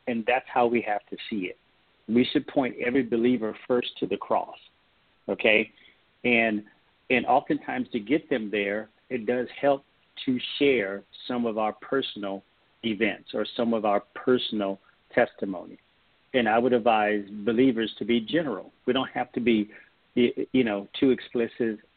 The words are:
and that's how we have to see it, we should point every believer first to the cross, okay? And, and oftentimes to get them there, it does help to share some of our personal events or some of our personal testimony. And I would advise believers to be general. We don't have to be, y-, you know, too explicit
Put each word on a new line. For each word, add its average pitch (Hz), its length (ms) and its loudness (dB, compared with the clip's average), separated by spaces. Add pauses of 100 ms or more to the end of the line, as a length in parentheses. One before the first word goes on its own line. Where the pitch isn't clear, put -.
and 113 180 -2
that's 123 240 0
how 123 180 4
we 117 160 2
have 104 240 -4
to - 100 -12 (120)
see 98 200 -4
it, - 100 -14 (500)
we 120 160 4
should 139 220 0
point 131 320 -2
every 127 240 0
believer 113 520 0 (120)
first - 320 -2
to - 80 -4
the 101 100 -2
cross, - 400 -2 (720)
okay? 107 420 2 (540)
And, 113 400 2 (460)
and 123 160 2
oftentimes 127 640 0
to 120 100 -4
get 131 300 -2
them 113 200 -4
there, 104 380 -4 (220)
it 117 160 -6
does 123 220 -2 (120)
help 139 240 2 (400)
to 127 140 0 (200)
share 104 440 2 (240)
some 123 180 -2
of 110 140 -2
our 107 160 0
personal 98 680 -6 (420)
events 104 500 -2
or 107 120 -2 (100)
some 117 180 0
of 107 100 -2
our 104 160 2 (140)
personal 104 680 -2 (340)
testimony. 101 640 -2 (560)
And 120 140 2
I 110 100 4
would 123 140 2
advise 107 580 2
believers 113 680 2
to 120 60 -6
be 117 160 2
general. 113 520 -4 (140)
We 127 60 2
don't 127 180 -2
have 127 220 -6
to 127 80 -4
be, 110 300 2 (460)
y-, 120 160 4 (200)
you 131 120 4
know, 101 240 -4 (100)
too 135 120 4
explicit 113 680 -2 (180)